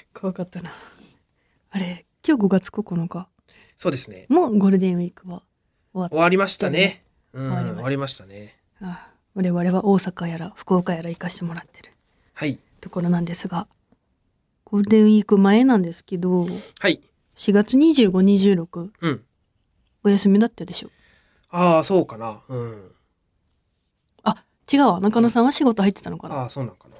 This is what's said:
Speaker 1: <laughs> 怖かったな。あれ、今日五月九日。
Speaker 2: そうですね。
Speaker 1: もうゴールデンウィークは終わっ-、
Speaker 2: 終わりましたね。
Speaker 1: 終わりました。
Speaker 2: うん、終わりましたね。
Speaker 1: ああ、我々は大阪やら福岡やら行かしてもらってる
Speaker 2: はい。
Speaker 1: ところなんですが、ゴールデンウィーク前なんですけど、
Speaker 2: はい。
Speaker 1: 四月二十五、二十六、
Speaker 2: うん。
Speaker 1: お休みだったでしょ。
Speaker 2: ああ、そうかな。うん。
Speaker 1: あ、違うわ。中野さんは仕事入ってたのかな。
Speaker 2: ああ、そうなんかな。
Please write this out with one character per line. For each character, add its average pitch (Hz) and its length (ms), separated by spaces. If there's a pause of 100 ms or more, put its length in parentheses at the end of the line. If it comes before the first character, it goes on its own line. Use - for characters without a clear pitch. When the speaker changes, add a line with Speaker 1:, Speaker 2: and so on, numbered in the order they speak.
(120)
Speaker 1:
<laughs> - 0
怖 190 220
か 185 80
っ 175 40
た 180 140
な。 175 120 (960)
あ 202 80
れ、 180 260 (220)
今 311 100
日 226 40
五 196 80
月 190 220
九 214 120
日。 175 460 (480)
Speaker 2:
そ - 120
う 151 40
で 127 60
す 214 120
ね。 185 180
Speaker 1:
も 311 220
う 214 80
ゴ 196 80
ー 190 60
ル 190 60
デ 185 120
ン 175 80
ウ - 20
ィ 175 60
ー - 80
ク 185 160
は 175 120 (520)
終 190 60
わ 180 60
っ-、 - 40
Speaker 2:
終 151 80
わ 170 100
り 185 80
ま 196 120
し - 100
た 143 100
ね。 180 360 (280)
Speaker 1:
終 135 140
わ 123 140
り - 0
ま - 0
し 120 40
た。 117 60
Speaker 2:
う - 20
ん、 107 40
終 113 80
わ 135 60
り 139 60
ま 139 120
し - 100
た 95 80
ね。 101 300 (260)
Speaker 1:
あ 190 40
あ、 175 220 (260)
我 185 140
々 175 220
は 190 160
大 196 120
阪 180 280
や 165 120
ら 165 180
福 - 180
岡 180 200
や 165 80
ら 170 60
行 165 100
か 175 120
し - 60
て - 80
も 165 100
ら 170 60
っ - 100
て - 100
る - 100 (440)
Speaker 2:
は - 100
い。 139 140 (220)
Speaker 1:
と 190 100
こ 185 120
ろ 175 60
な 175 120
ん 170 40
で 170 100
す - 140
が、 180 180 (1000)
ゴ 208 160
ー - 20
ル 202 80
デ 220 100
ン 214 40
ウ - 20
ィ 214 140
ー 202 40
ク 202 140
前 202 260
な 254 140
ん 185 40
で 170 100
す - 120
け 185 140
ど、 180 280 (340)
Speaker 2:
は 202 80
い。 - 120 (360)
Speaker 1:
四 - 160
月 208 240
二 311 180
十 226 160
五、 185 100
二 196 180
十 196 180
六、 170 440
Speaker 2:
う 170 80
ん。 123 160 (800)
Speaker 1:
お 202 60
休 202 180
み 196 100
だ 233 100
っ - 20
た - 160
で - 80
し - 100
ょ。 - 60 (600)
Speaker 2:
あ 175 280
あ、 156 60
そ 185 160
う - 60
か 110 120
な。 110 300
う 131 80
ん。 110 360 (1300)
Speaker 1:
あ、 - 200 (260)
違 277 80
う 277 100
わ。 180 120
中 214 200
野 233 100
さ 233 100
ん 233 40
は 277 80
仕 302 120
事 214 180
入 196 80
っ 190 40
て - 80
た - 80
の 165 80
か 170 100
な。 156 60
Speaker 2:
あ 131 120
あ、 - 40
そ 139 100
う 127 60
な 107 60
ん - 40
か - 120
な。 - 120